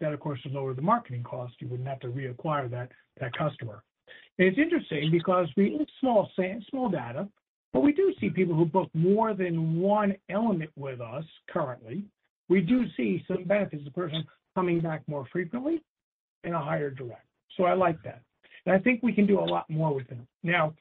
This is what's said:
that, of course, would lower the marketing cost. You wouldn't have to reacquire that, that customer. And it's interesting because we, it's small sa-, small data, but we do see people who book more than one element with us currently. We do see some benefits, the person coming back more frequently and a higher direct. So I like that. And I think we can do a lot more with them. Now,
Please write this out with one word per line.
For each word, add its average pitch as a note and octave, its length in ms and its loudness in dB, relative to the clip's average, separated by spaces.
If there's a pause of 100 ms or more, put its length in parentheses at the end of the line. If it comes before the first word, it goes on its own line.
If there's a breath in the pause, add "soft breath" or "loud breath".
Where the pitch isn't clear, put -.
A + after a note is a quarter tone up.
that, D3+ 120 -2
of D3 60 -8
course, C#3+ 240 -6
would C3+ 100 -8
lower C3+ 200 -4
the C3 80 -6
marketing E3 420 0
cost. B2 360 -10
You B2+ 80 -12
wouldn't B2 200 -8
have C3+ 140 -8
to B2+ 60 -10
reacquire C3 640 -4
that, B2 200 -8 (280 soft breath)
that B2+ 180 -6
customer. A#2+ 460 -6 (560 loud breath)
And F#3 80 6
it's F#3+ 100 2
interesting B3+ 540 0
because F3 440 2
we, G3+ 240 2
it's D4+ 200 -4
small A#3 360 2
sa-, F#3+ 240 -2 (100)
small B3+ 200 -4
data, B2 380 -6 (460)
but B3+ 80 4
we D4 120 6
do F#4+ 260 4
see G3 100 0
people E3+ 260 2
who E3 100 6
book F3+ 280 0
more G3+ 400 4
than E3 460 0
one G3+ 360 2 (140)
element F#3 460 0
with C3+ 240 -8
us A#2+ 240 -8 (260)
currently. D3+ 540 -6 (460)
We F#3 100 6
do A#3 240 2 (140)
see G3 300 0
some F#3 180 -4
benefits, F3+ 400 -2
the C#3 60 -14
person D#3+ 340 -6 (300 soft breath)
coming F3 260 2
back D#3 260 -4
more C#3+ 240 -6
frequently B3+ 500 -4 (640)
and E3+ 100 -4
a E3+ 60 -2
higher D3 300 -2
direct. B2+ 360 -12 (300)
So F#3 80 2
I F3+ 100 4
like F3+ 300 2
that. - 180 -12 (440 loud breath)
And F3+ 100 6
I F#3+ 40 4
think A#3+ 220 2
we A#3 120 2
can G#3 120 6
do G3 140 4
a - 20 2
lot E3+ 280 -2
more D#3 260 0
with C3 120 -4
them. A#2+ 200 -14 (160)
Now, E3 380 2